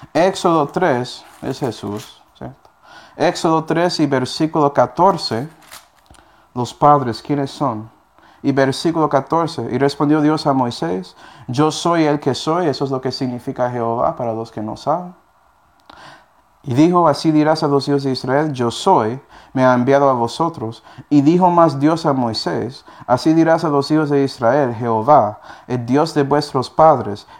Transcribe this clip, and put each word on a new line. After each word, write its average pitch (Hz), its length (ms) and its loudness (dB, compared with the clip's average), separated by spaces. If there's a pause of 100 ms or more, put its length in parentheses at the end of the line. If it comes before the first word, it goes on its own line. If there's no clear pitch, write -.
(140)
Éxodo 165 540 0
tres 143 580 -2 (160)
es 127 180 -8
Jesús, 107 600 -10 (160)
¿cierto? 127 320 -18 (460)
Éxodo 160 480 0
tres 170 360 -2
y 151 60 0
versículo 143 640 0
catorce. 160 800 0 (1040)
Los 123 200 -6
padres, 139 480 2
¿quiénes 143 300 -4
son? 113 380 -6 (540)
Y 135 80 0
versículo 143 580 0
catorce. 147 600 -2
Y 120 60 -2
respondió 143 440 0
Dios 151 240 0
a 143 80 2
Moisés, 165 640 -4 (300)
"Yo 147 240 0
soy 170 340 0
el 147 140 0
que 196 160 -2
soy". 170 320 -2
Eso 139 180 -2
es 131 60 -4
lo 131 100 -4
que 131 100 -6
significa 127 580 -6
Jehová 120 460 -2
para 117 160 -6
los 113 200 -8
que 113 100 -10
no 110 160 -8
saben. 180 380 -6 (1500)
Y 117 60 -4
dijo, 170 340 4
"Así 156 240 2
dirás 151 300 2
a 156 60 0
los 143 200 0
hijos 143 160 0
de 135 80 -2
Israel, 139 400 -2
'Yo 123 200 -2
soy, 131 500 0 (320)
me 131 100 0
ha 127 100 6
enviado 135 360 4
a 131 40 4
vosotros'". 120 680 -4 (280)
Y 147 100 6
dijo 175 300 4
más 160 280 2
Dios 160 280 0
a 143 60 2
Moisés, 123 720 -4 (200)
"Así 143 280 2
dirás 165 300 2
a 165 60 0
los 143 220 0
hijos 151 180 2
de 139 140 2
Israel, 131 500 0
'Jehová, 113 680 2 (280)
el 123 180 -4
Dios 147 300 0
de 147 80 2
vuestros 143 480 -2
padres, 123 560 2 (120)